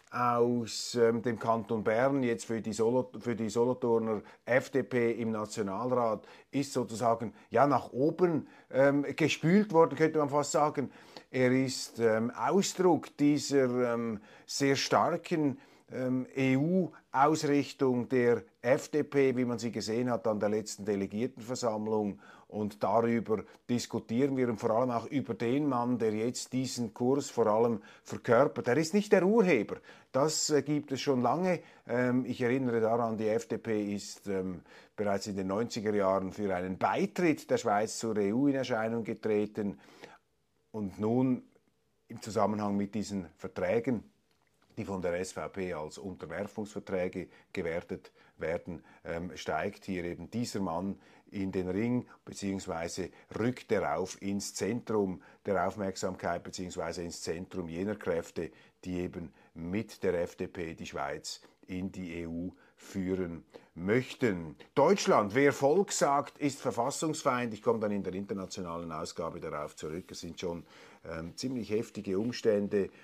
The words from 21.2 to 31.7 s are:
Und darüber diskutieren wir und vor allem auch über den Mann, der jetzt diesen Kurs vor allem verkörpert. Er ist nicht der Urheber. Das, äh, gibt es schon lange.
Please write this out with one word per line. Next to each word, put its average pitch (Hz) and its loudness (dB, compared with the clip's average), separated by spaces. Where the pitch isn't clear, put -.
Und 104 -6
darüber 110 2
diskutieren 123 0
wir 127 2
und 110 -2
vor 113 0
allem 123 2
auch 113 -2
über 123 -4
den 131 0
Mann, 123 0
der 110 2
jetzt 113 -4
diesen 123 -4
Kurs 139 0
vor 113 2
allem 113 4
verkörpert. 120 2
Er 120 4
ist 160 0
nicht 208 4
der 185 6
Urheber. 180 4
Das, 151 2
äh, 147 4
gibt 143 -2
es 131 -4
schon 131 2
lange. 160 2